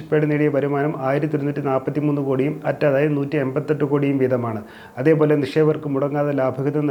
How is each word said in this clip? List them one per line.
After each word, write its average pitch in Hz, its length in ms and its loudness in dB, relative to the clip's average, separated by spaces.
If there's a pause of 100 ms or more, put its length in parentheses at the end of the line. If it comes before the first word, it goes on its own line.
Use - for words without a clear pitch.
ഷിപ്പ്യാർഡ് 151 320 0
നേടിയ 147 240 2
വരുമാനം 143 360 0 (160)
ആയിരത്തി 147 300 0
ഒരുന്നൂറ്റി 143 320 -4
നാൽപത്തിമൂന്ന് 143 580 0
കോടിയും 135 280 0 (160)
അറ്റാദായം 147 480 2
നൂറ്റി 143 240 -2
എൺപത്തെട്ട് 139 500 -2
കോടിയും 139 300 2
വീതമാണ്. 120 380 -2 (360)
അതേപോലെ 151 460 4
നിക്ഷേപകർക്ക് 151 520 0
മുടങ്ങാതെ 143 460 0
ലാഭവിഹിതം 139 480 0